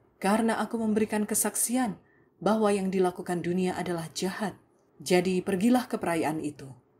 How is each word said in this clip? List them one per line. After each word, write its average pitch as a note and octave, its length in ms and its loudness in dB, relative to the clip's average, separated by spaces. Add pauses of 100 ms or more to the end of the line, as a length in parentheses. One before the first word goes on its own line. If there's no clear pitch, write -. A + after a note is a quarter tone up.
(180)
karena A3 400 2
aku G#3+ 240 -4
memberikan G#3+ 480 0
kesaksian A3 720 -2 (400)
bahwa G#3 320 2
yang F#3+ 160 0
dilakukan F3+ 560 0
dunia F3+ 320 0
adalah E3+ 320 -4
jahat. F#3 480 -4 (400)
Jadi F3+ 480 2
pergilah A#3 400 2
ke - 160 -6
perayaan D#3+ 400 -2
itu. C#3+ 240 -8 (340)